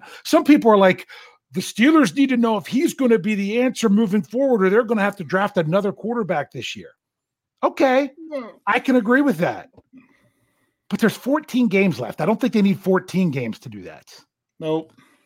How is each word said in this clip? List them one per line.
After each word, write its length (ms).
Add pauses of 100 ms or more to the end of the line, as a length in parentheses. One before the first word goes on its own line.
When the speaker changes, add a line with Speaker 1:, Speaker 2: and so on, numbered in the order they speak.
(240)
Speaker 1:
some 200
people 260
are 80
like, 300 (440)
the 80
Steelers 540
need 140
to 80
know 200
if 100
he's 280
gonna 240
be 160
the 260
answer 280
moving 340
forward, 400
or 80
they're 140
gonna 180
have 140
to 80
draft 320
another 360
quarterback 600
this 240
year. 140 (720)
Okay, 480 (200)
Speaker 2:
Yeah. 200 (160)
Speaker 1:
I 140
can 160
agree 240
with 180
that. 320 (1160)
But 120
there's 160
fourteen 520
games 320
left. 200
I 60
don't 140
think 120
they 100
need 180
fourteen 500
games 300
to 80
do 140
that. 300 (460)
Speaker 2:
Nope. 340 (340)